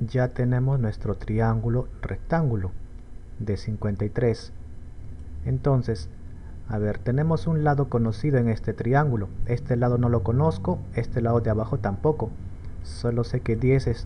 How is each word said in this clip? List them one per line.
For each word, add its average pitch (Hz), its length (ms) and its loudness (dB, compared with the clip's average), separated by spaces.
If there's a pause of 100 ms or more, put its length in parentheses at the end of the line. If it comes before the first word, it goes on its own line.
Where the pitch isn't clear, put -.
ya 127 280 0
tenemos 127 520 2
nuestro 107 360 -2
triángulo 113 720 0 (120)
rectángulo 113 680 0 (680)
de 104 180 -2
cincuenta 104 480 -2
y 104 60 -2
tres. - 420 0 (920)
Entonces, 131 640 0 (580)
a 110 80 -4
ver, 104 220 0
tenemos 151 480 2
un 160 180 2
lado 143 240 4
conocido 135 480 2
en 117 140 4
este 110 240 0
triángulo. 120 560 2 (160)
Este 120 300 0
lado 123 200 4
no 120 140 4
lo 117 120 4
conozco, 156 560 2 (160)
este 120 280 0
lado 117 180 4
de 107 80 0
abajo 107 300 0
tampoco. 107 500 0 (540)
Solo 120 420 -2
sé 123 160 -2
que 113 160 0
diez 127 300 4
es 117 200 -2